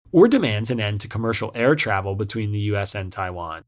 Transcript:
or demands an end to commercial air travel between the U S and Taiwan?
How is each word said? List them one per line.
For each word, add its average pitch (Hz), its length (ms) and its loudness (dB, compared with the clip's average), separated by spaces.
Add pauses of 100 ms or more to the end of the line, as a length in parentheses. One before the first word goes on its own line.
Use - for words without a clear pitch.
(100)
or 185 160 8
demands 127 460 2
an 117 80 -2
end 104 220 -2
to - 60 -12
commercial 113 460 -4
air 127 220 2
travel 98 400 -2
between 107 340 -4
the 104 120 -2
U 104 140 0
S 101 200 -4
and 95 160 -6
Taiwan? 87 560 -8